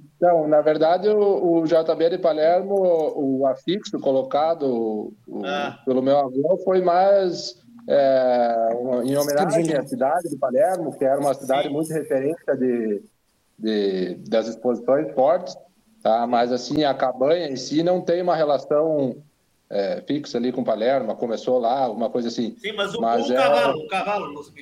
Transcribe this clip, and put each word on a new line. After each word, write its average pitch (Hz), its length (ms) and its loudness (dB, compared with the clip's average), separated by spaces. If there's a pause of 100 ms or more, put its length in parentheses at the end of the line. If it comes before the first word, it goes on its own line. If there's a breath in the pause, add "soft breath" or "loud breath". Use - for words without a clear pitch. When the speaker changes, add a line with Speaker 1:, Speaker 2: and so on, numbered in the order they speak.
(160)
Speaker 1:
então, 170 320 2
na 151 140 4
verdade, 156 460 2
o, 196 540 2
o 156 60 -2
J 160 280 2
B 160 140 2
de 180 80 0
Palermo, 175 560 2 (420)
o 135 300 0
afixo 156 540 -2
colocado, 135 1120 0 (140)
o, - 180 -10
Speaker 2:
Ah. 143 400 -6
Speaker 1:
pelo 131 160 2
meu 139 160 2
avô, 143 460 0
foi 185 180 2
mais, 185 800 2 (260)
é, 123 840 2
uma, 123 320 -2
em 135 100 -2
homenagem 147 340 0 (120)
Speaker 3:
Escondidinho. 156 200 0
Speaker 1:
à 123 40 -12
cidade 139 440 -2
de 143 80 -8
Palermo, 147 600 0
que 139 80 0
era 139 140 2
uma 139 160 0
cidade 135 320 -2
Speaker 2:
Sim. 143 60 -6
Speaker 1:
muito 156 200 -4
referência 143 640 -2
de, 117 460 -2 (560)
de, 98 560 -2 (120)
das 113 200 0
exposições 127 640 -2
fortes, 156 420 0 (460)
tá? 113 240 2
Mas, 120 260 0
assim, 147 320 -2
a 139 120 2
cabanha 139 540 0
em 135 60 -6
si 147 280 -2
não 180 180 2
tem 175 220 0
uma 175 120 2
relação, 147 840 0 (480)
é, 95 380 -2
fixa 139 320 -4
ali 123 120 -2
com 127 120 -4
Palermo, 113 540 0
começou 120 420 -2
lá, 123 220 0
alguma 117 280 -2
coisa 117 200 -4
assim. 113 280 -6
Speaker 2:
Sim, 208 140 -10
mas 202 240 -6
o, 233 60 -6
Speaker 1:
Mas 233 280 0
Speaker 2:
o 247 40 0
Speaker 1:
é - 20 0
Speaker 2:
cavalo, 277 440 2
o - 80 -10
cavalo, 175 640 -6 (100)